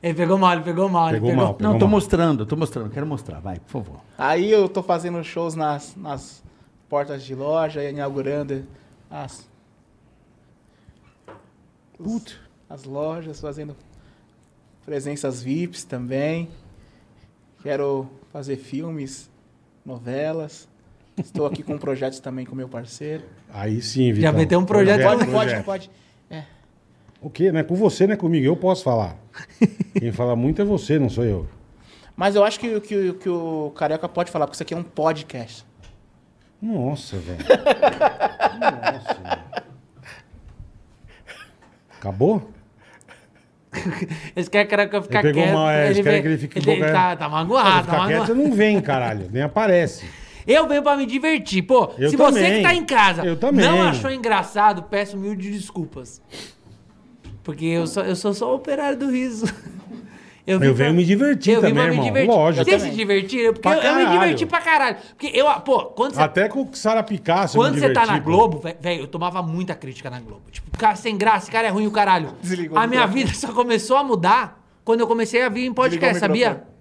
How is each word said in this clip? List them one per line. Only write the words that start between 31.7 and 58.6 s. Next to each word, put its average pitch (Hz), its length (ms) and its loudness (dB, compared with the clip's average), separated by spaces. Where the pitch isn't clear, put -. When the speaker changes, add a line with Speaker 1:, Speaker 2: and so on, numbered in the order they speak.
Speaker 4:
Mas 196 200 0
eu 202 80 6
acho 220 160 0
que, 226 220 -2
que, 196 320 -2
que 185 160 -6
o 160 460 -4
Carioca 160 320 -2
pode 175 220 -4
falar, 156 160 -2
porque - 100 -12
isso - 80 -10
aqui - 100 -8
é 165 40 -6
um 175 60 -8
podcast. 151 840 -6
Speaker 2:
Nossa, 147 560 -6
velho. 85 220 -10
Nossa, 277 540 -4
velho. - 280 -10
Acabou? 127 520 -2
Speaker 1:
<laughs> 160 640 -8
Eles 175 120 -4
querem 208 200 2
que 208 60 -2
o 208 40 2
Carioca 202 240 0
fique - 160 -6
Speaker 2:
Ele 156 60 2
pegou 151 200 4
Speaker 1:
quieto. 160 120 4
Speaker 2:
mal, 156 140 2
é, 151 160 4
eles 139 120 2
Speaker 1:
Ele 202 60 2
Speaker 2:
querem 147 100 4
Speaker 1:
vem, 151 80 4
Speaker 2:
que 147 80 -2
ele 160 80 0
fique 143 220 -6
Speaker 1:
ele 156 200 2
Speaker 2:
boca- 156 140 2
Speaker 1:
tá, 180 220 2
tá 151 140 -6
magoado, 185 400 2
Speaker 2:
Ele 185 60 6
Speaker 1:
tá 180 80 4
Speaker 2:
fica 170 80 -4
quieto, 185 200 2
Speaker 1:
magoado. 165 160 2
Speaker 2:
você 226 60 0
não 240 60 2
vem, 208 260 4
caralho. 117 500 -2
Nem 123 120 -2
aparece. 175 640 2
Speaker 1:
Eu 311 200 6
venho 285 160 2
pra 285 120 4
me 269 100 -2
divertir. 247 580 0
Pô, 233 340 4
Speaker 2:
Eu 135 120 2
Speaker 1:
se - 60 2
você 285 260 6
Speaker 2:
também. 185 160 4
Speaker 1:
que 202 60 2
tá 175 120 6
em 165 100 -2
casa 196 400 4
Speaker 2:
Eu 170 100 0
também. 247 300 4
Speaker 1:
não 311 160 6
achou 131 300 0
engraçado, 208 720 0
peço 202 340 -4
mil 202 180 -6
de 190 160 -8
desculpas. 160 680 -10
Porque 156 220 -8
eu 165 200 0
sou, 165 180 -4
eu 180 120 -2
sou 202 180 -2
só 233 180 -2
o 262 40 2
operário 277 420 -2